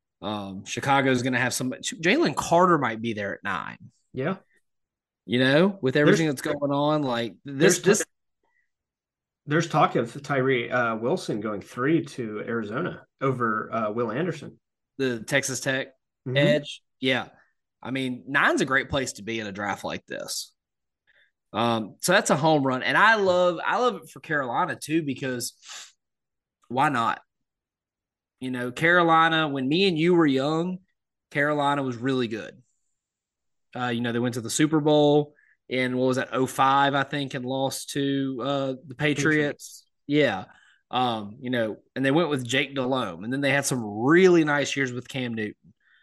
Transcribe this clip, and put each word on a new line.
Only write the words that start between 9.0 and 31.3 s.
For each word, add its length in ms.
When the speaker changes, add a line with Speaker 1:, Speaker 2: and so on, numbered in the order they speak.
Speaker 2:
there's 220
talk 300
of 260
Tyree, 480
uh, 240
Wilson 460
going 200
three 440
to 420
Arizona 580
over, 540
uh, 180
Will 180
Anderson. 480
Speaker 1:
The 220
Texas 400
Tech 300
Speaker 2:
Mm-hmm. 100
Speaker 1:
edge. 440
Yeah. 300
I 100
mean, 360
nine's 320
a 60
great 240
place 240
to 100
be 160
in 80
a 60
draft 320
like 220
this. 440
Um, 480
so 100
that's 200
a 40
home 320
run. 160
And 140
I 180
love, 500
I 120
love 180
it 140
for 100
Carolina 560
too, 280
because 500
why 220
not? 320
You 100
know, 200
Carolina, 760
when 220
me 180
and 100
you 160
were 140
young, 520